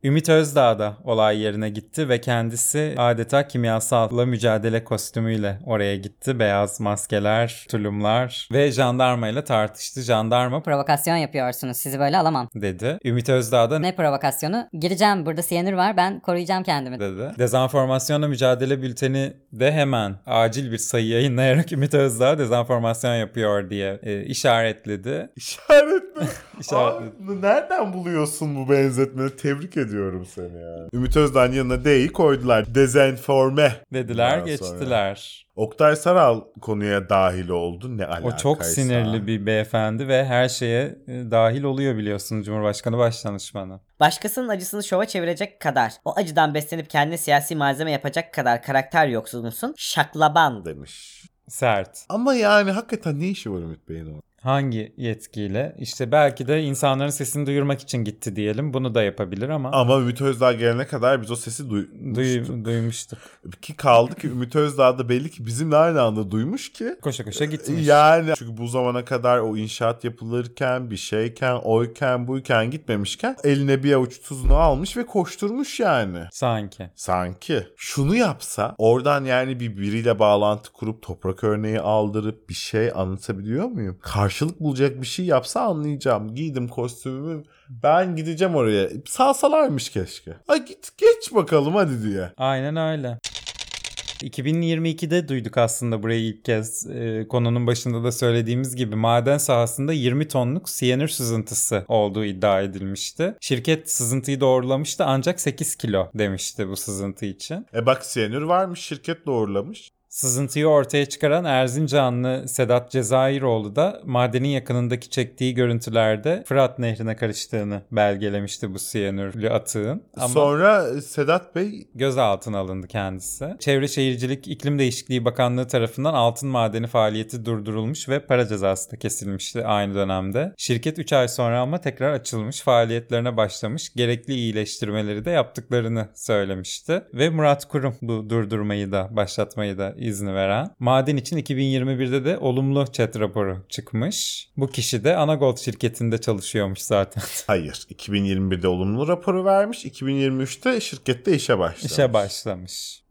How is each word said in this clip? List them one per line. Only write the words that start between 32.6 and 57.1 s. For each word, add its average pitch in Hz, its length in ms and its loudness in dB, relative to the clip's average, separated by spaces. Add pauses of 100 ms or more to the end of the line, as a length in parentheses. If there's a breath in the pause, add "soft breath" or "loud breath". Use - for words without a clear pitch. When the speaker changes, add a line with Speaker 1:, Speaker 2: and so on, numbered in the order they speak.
Speaker 3:
Dezenforme. 135 960 4 (220)
Speaker 1:
Dediler, 120 480 0
Speaker 3:
Ondan 165 140 -6
sonra 92 160 -8
Speaker 1:
geçtiler. 101 840 -4
Speaker 3:
Oktay 151 400 2
Saral 156 460 4 (200)
konuya 101 480 0
dahil 92 400 2
oldu. 87 480 -4
Ne 92 100 -4 (160)
Speaker 1:
O 120 140 -4
çok 143 200 2
Speaker 3:
alakaysa. - 240 -2
Speaker 1:
sinirli 113 460 0
bir 107 180 -2
beyefendi 110 600 0
ve 135 180 4
her 127 240 2
şeye, 120 340 0 (240)
e, 123 240 -8
dahil 113 320 4
oluyor 135 340 0
biliyorsun 104 440 -4
Cumhurbaşkanı 107 560 -2
Başdanışmanı. 101 840 -2 (200)
Speaker 4:
"Başkasının 214 500 0
acısını 202 340 -4
şova 196 220 0
çevirecek 185 540 -4
kadar, 127 320 0 (140)
o 151 100 -4
acıdan 156 380 2
beslenip 151 360 -6
kendine 156 280 0
siyasi 147 380 2
malzeme 147 360 0
yapacak 143 420 -4
kadar 123 300 2
karakter 139 440 2
yoksun 117 380 -4
musun? 226 320 -8
Şaklaban." 151 880 2
Speaker 3:
demiş. - 580 -16 (240)
Speaker 1:
Sert. - 640 -2
Speaker 3:
Ama 247 260 0
yani 208 360 4
hakikaten 190 480 -4
ne 175 80 -2
işi 190 240 -6
var 92 80 -4
Ümit 82 300 -12
Bey'in 80 160 -10
orada? 76 160 -14 (200)
Speaker 1:
Hangi 127 560 -2
yetkiyle? 110 840 -4
İşte 117 320 -6
belki 143 360 4
de 151 160 2
insanların 139 460 0
sesini 143 360 -4